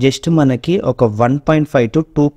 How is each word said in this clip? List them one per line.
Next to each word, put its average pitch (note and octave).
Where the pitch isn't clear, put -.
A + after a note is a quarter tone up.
just C3+
మనకి C#3+
ఒక A#2+
వన్ A#2+
పాయింట్ D3+
ఫైవ్ B2
to D#3+
టూ D3